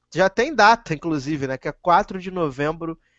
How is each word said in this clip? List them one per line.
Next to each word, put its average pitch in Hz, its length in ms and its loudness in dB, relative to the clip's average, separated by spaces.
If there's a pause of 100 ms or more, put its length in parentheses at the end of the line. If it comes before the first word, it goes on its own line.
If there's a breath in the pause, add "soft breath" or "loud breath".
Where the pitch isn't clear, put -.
(140)
já 185 160 2
tem 262 240 -2
data, 220 400 4
inclusive, 147 540 -4
né? 131 100 -6
Que - 100 -12
é 147 40 -4
quatro 185 480 0
de 185 120 -12
novembro 160 680 -6 (200)